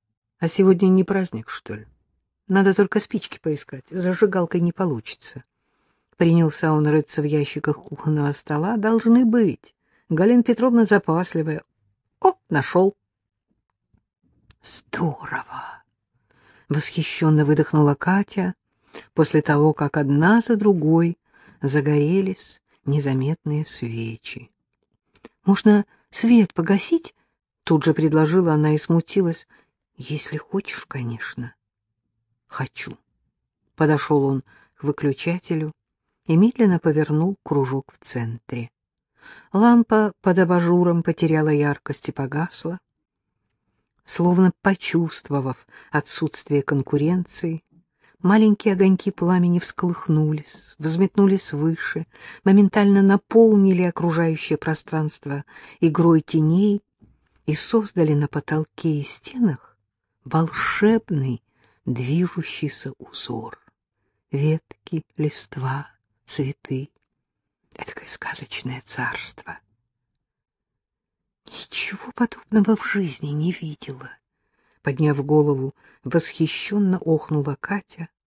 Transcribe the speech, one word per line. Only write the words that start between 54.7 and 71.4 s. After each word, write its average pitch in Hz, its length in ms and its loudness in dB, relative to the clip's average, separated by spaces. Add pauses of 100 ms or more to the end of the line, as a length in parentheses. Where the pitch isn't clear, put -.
игрой 165 420 4
теней 175 600 2 (640)
и 151 80 -2
создали 175 600 0
на 147 140 0
потолке 156 720 -4
и 143 40 -8
стенах - 720 -4 (460)
волшебный 160 1200 -2 (420)
движущийся 143 1120 -6
узор. - 640 -14 (720)
Ветки, 156 720 -4 (140)
листва, 139 680 -8 (380)
цветы. 139 640 -8 (840)
Этакое - 320 -16
сказочное - 760 -12
царство. - 760 -10 (1900)